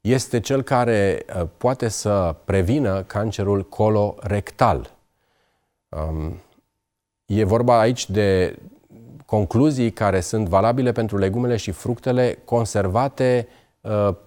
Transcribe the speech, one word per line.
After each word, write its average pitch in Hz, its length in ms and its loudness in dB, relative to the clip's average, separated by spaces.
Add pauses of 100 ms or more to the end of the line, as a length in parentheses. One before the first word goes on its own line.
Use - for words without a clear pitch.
este 123 380 0
cel 135 220 -2
care, 117 640 0 (100)
uh, 87 120 -2 (100)
poate 123 300 -2
să 98 560 0
prevină 98 600 0
cancerul 101 680 -2
colorectal. 104 1200 0 (960)
Um, 78 500 -6 (880)
e 104 180 0
vorba 117 360 4
aici 120 300 0
de 98 500 0 (680)
concluzii 117 680 0
care 98 280 0
sunt 107 280 -2
valabile 117 440 2
pentru 107 260 -2
legumele 113 380 0
și 101 160 -6
fructele 123 720 -2
conservate, 117 1040 0 (340)
uh, 104 340 0 (120)